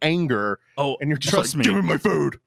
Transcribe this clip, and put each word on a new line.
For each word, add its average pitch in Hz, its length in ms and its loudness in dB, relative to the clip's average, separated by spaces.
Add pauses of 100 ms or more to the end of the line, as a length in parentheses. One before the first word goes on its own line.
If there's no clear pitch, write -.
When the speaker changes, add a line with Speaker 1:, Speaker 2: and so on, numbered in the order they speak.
Speaker 1:
anger, 131 580 0 (180)
Speaker 2:
Oh, 139 220 -2
Speaker 1:
and 143 100 -2
you're 151 80 0
just - 160 -2
Speaker 2:
trust - 220 0
Speaker 1:
like, 139 100 2
Speaker 2:
me. 196 80 2
Speaker 1:
"Give 196 80 2
me 175 80 0
my 160 80 0
food." 160 500 -2